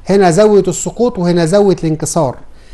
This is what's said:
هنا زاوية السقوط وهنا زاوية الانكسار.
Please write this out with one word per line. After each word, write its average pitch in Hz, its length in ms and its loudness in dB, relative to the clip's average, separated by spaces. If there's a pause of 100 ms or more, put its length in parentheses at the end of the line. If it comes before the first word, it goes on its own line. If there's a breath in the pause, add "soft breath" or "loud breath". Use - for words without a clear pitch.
(100)
هنا 190 200 4
زاوية 202 380 4
السقوط 226 500 -4
وهنا 175 260 0
زاوية 190 400 2
الانكسار. 156 520 -4 (380 soft breath)